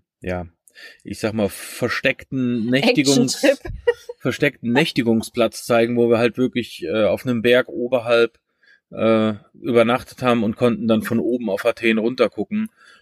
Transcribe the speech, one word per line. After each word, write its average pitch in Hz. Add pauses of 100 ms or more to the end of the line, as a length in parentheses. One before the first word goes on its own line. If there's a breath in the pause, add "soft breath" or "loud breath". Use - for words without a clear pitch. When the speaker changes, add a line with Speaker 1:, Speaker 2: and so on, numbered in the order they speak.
(220)
Speaker 1:
ja, 90 (560 loud breath)
ich -
sag 107
mal, 104
versteckten 123
Nächtigungs-, 139
Speaker 2:
Action-Trip. 277 (180)
<laughs> -
Speaker 1:
versteckten -
Nächtigungsplatz 117
zeigen, 117
wo 120
wir 113
halt 117
wirklich, 123
äh, 104
auf 98
einem 120
Berg 123
oberhalb, 120 (500 soft breath)
äh, 110 (260)
übernachtet 117
haben 120
und 107
konnten 117
dann 110
von 113
oben 120
auf 98
Athen 113
runtergucken. 110 (320 soft breath)